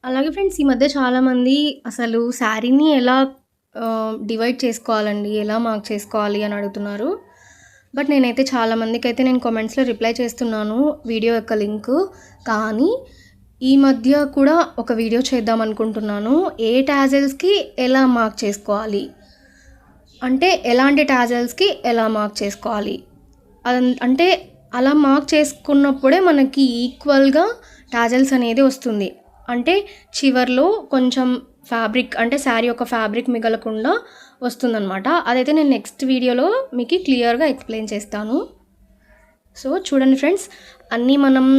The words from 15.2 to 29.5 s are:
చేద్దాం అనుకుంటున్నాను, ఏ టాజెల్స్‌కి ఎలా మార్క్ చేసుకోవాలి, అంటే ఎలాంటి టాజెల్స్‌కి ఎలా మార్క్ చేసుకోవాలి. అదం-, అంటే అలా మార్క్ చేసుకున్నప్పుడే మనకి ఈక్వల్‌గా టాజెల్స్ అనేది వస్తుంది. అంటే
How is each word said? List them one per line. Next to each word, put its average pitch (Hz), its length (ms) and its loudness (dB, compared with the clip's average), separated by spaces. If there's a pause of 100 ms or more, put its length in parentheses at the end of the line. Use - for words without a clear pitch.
చేద్దాం 226 380 -2
అనుకుంటున్నాను, 214 720 -4 (280)
ఏ 226 120 0 (120)
టాజెల్స్‌కి 277 680 0 (260)
ఎలా 262 300 2
మార్క్ 226 300 0
చేసుకోవాలి, 208 680 -4 (1160)
అంటే 262 260 2 (160)
ఎలాంటి 269 400 4
టాజెల్స్‌కి 247 640 0 (160)
ఎలా 233 240 0
మార్క్ 208 280 -4
చేసుకోవాలి. 208 600 -6 (680)
అదం-, 247 360 0
అంటే 262 260 2 (480)
అలా 262 240 2
మార్క్ 277 300 2
చేసుకున్నప్పుడే 285 920 2
మనకి 277 440 4 (120)
ఈక్వల్‌గా 277 680 2 (480)
టాజెల్స్ 247 400 2
అనేది 247 300 2
వస్తుంది. 233 460 0 (400)
అంటే 247 260 0 (400)